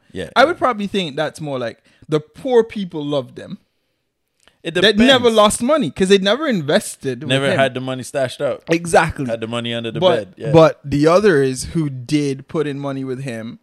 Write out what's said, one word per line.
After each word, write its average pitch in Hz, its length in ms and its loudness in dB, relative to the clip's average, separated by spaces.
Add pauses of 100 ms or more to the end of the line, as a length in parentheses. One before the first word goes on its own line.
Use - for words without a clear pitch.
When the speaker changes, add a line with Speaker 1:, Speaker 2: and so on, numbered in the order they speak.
(140)
Speaker 1:
Yeah, 92 220 -8
Speaker 2:
I 233 60 4
Speaker 1:
yeah. 277 40 6
Speaker 2:
would 339 120 0
probably 220 300 -2
think 175 300 -6
that's 156 240 -6
more 139 180 -8
like 117 240 -10 (240)
the 151 140 0
poor 247 420 0
people 180 400 -8
loved 139 320 -4
them. - 220 -16 (1040)
Speaker 1:
It 165 100 -8
Speaker 2:
They 175 80 -2 (120)
never 202 40 -4 (280)
Speaker 1:
depends. 226 100 2
Speaker 2:
lost 214 280 4
money 262 280 0
'cause 190 180 0
they 196 80 6
never 220 300 0
invested 151 760 -2
with - 80 -8
Speaker 1:
Never 135 220 0
Speaker 2:
him. 170 60 0
Speaker 1:
had 135 160 2
the 127 60 -6
money 131 240 -6
stashed 135 380 -4
out. 127 280 -4
Speaker 2:
Exactly. 165 560 2
Speaker 1:
Had 117 140 -4
the 110 80 -6
money 117 260 -4
under 117 180 -6
the 117 80 -6
Speaker 2:
But, 180 160 4
Speaker 1:
bed. 104 220 -6
Yeah. 113 140 -6
Speaker 2:
but 202 320 6
the 143 240 0
others 156 580 2
who 156 240 -2
did 139 580 -4
put 156 200 -4
in 143 120 -6
money 135 240 -6
with 131 200 -8
him, 117 400 -10